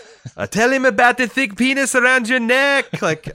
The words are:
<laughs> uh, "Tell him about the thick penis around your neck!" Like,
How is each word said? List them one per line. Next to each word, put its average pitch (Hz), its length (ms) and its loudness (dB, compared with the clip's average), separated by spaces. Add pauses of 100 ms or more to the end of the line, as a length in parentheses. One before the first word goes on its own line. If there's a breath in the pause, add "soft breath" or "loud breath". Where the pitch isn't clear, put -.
(120)
<laughs> - 240 -20
uh, 101 120 -6
"Tell 240 260 0
him 262 100 -2
about 247 360 2
the 247 80 0
thick 208 280 -4
penis 262 380 0
around 254 340 2
your 254 120 0
neck!" 269 640 0
Like, 156 320 -4